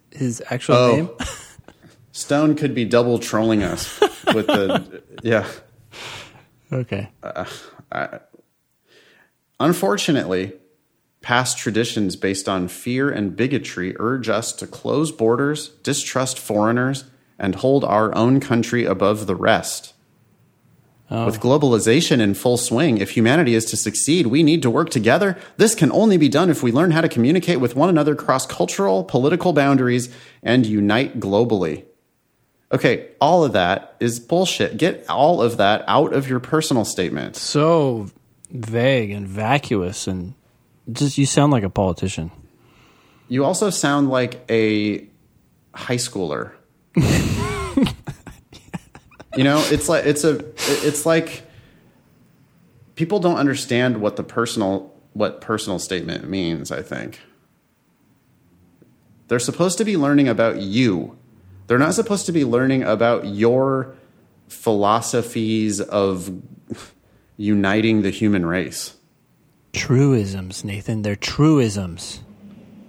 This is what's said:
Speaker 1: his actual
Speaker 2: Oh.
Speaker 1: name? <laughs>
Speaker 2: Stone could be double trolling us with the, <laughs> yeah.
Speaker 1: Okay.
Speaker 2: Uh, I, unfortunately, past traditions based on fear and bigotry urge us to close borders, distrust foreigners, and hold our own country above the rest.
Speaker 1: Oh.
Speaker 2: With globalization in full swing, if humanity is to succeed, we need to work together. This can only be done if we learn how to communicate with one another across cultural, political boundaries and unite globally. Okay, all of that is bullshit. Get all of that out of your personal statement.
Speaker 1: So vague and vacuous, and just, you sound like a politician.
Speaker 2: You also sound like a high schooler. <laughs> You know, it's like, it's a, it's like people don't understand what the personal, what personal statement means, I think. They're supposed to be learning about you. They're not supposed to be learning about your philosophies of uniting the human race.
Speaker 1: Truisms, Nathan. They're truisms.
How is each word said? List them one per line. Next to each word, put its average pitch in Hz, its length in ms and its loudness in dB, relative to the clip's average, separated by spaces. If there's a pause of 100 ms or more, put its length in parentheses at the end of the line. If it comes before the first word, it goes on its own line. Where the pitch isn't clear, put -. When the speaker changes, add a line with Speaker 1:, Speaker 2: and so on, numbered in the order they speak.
(120)
Speaker 1:
his 120 380 -4
actual 123 260 0
Speaker 2:
Oh. 123 200 6
Speaker 1:
name? 165 200 0
<laughs> - 960 -18
Speaker 2:
Stone 151 440 2
could 139 180 -2
be 120 120 -2
double 120 340 4
trolling 110 440 0
us - 360 -6 (340)
with 214 140 0
the, 294 640 -2
<laughs> - 120 -14
yeah. 113 240 2 (1300)
Speaker 1:
Okay. 104 360 -4 (120)
Speaker 2:
Uh, - 240 -10 (460)
I, - 280 -8 (1400)
unfortunately, 139 920 0 (680)
past 123 380 0
traditions 107 560 -2
based 95 340 -4
on 92 180 -2
fear 131 420 -4
and 98 260 -4
bigotry 113 640 -4
urge 117 280 -2
us 110 260 -2
to - 140 -14
close 143 440 -4
borders, 139 580 0 (140)
distrust 131 560 -4
foreigners, 120 680 0 (340)
and 98 140 -2
hold 135 300 2
our 107 320 2
own 120 240 4
country 117 440 0
above 101 440 0
the 95 80 -2
rest. 95 580 0 (1160)
Speaker 1:
Oh. 113 160 -2
Speaker 2:
With 110 120 -2
globalization 127 800 4
in 101 140 4
full 123 240 0
swing, 120 400 0
if 98 140 -4
humanity 123 420 4
is 113 120 2
to - 120 -4
succeed, 143 480 0
we 131 160 2
need 156 220 4
to 120 80 2
work 151 180 0
together. 160 480 2 (200)
This 214 180 4
can 147 160 4
only 202 260 4
be 147 120 4
done 170 200 2
if 143 140 0
we 120 80 2
learn 160 180 4
how 165 120 2
to 214 60 2
communicate 165 520 2
with 123 160 0
one 156 140 4
another 151 240 4
across - 340 -2
cultural, 190 560 -2
political 156 500 0
boundaries 127 560 2 (320)
and 123 240 4
unite 107 540 0
globally. 98 640 0 (880)
Okay, 120 340 0 (140)
all 160 240 4
of 113 80 0
that 92 480 0
is 120 180 -2
bullshit. 165 580 -2
Get - 300 -2
all 139 340 2
of 117 160 0
that 104 300 2
out - 260 2
of 135 140 -2
your 123 140 -2
personal 147 420 0
statement. 76 540 -6
Speaker 1:
So 143 720 0 (400)
vague 117 600 0
and 101 140 -8
vacuous, 104 840 -2
and 92 260 -6 (580)
just, 139 280 -2
you 139 60 4
sound 143 280 4
like 113 100 2
a 95 60 -2
politician. 92 600 -2 (1000)
Speaker 2:
You 131 160 0
also 185 240 0
sound 143 400 2
like 127 420 -2
a 107 560 0 (680)
high - 220 -6
schooler. 78 560 -6 (440)
<laughs> - 60 4 (2250)
You 131 80 2
know, 147 260 4
it's 147 180 0
like, 160 200 2
it's 147 160 0
a, 151 200 2 (400)
it's 147 220 -2
like 165 380 0 (1500)
people 165 240 -2
don't 175 180 2
understand 123 640 0
what 104 140 -2
the 113 80 -8
personal, 107 680 -4 (220)
what 104 280 -4
personal 104 360 -4
statement 85 500 -8
means, 85 440 -4
I 67 100 -6
think. - 380 -12 (2000)
They're 120 100 0
supposed 175 400 -2
to 220 80 0
be 208 100 0
learning 143 320 4
about 113 320 0
you. 101 560 0 (520)
They're 120 100 2
not 156 160 2
supposed 202 320 -2
to 185 60 -2
be 156 140 0
learning 127 360 0
about 110 460 0
your 127 640 0 (540)
philosophies 110 1300 0
of 98 500 -2 (1040)
uniting 107 640 2
the 98 80 0
human 101 340 0
race. 82 520 -6 (760)
Speaker 1:
Truisms, 104 920 0
Nathan. 104 400 -6
They're 101 120 -2
truisms. 110 1080 0 (680)